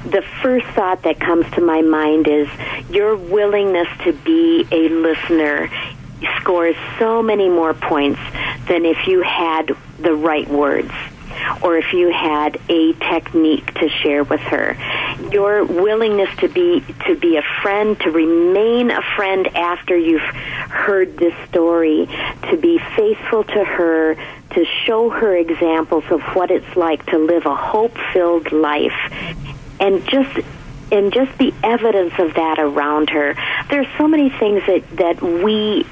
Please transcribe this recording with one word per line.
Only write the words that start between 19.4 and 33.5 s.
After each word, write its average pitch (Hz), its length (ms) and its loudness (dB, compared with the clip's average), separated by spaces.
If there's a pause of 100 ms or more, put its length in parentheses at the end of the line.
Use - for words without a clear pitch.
after 175 500 0
you've 165 240 2
heard - 960 -2
this 170 160 2 (140)
story, 165 600 2 (420)
to 165 60 4
be 170 220 4 (180)
faithful 214 460 0
to 202 220 0
her, 160 500 0
to - 500 -2 (200)
show 226 260 2
her 202 260 2
examples 165 720 0
of 156 120 2 (120)
what 180 180 2
it's - 240 -2
like 165 300 0
to 165 120 0
live 160 280 2
a 143 100 0
hope-filled 175 960 0
life, 147 400 0 (880)
and 196 280 2
just, 269 300 0 (540)
and 202 200 2
just 262 260 0
the 254 140 2 (120)
evidence 208 540 2
of 160 160 0
that 160 260 0
around 151 500 0
her. 147 240 0 (360)